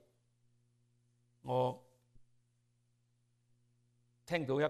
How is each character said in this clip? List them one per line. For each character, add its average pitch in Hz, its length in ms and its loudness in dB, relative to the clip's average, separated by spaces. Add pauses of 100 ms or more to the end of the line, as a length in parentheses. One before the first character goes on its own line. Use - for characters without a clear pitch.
(1400)
我 127 400 0 (2500)
聽 165 200 -2
到 131 100 0
一 147 140 2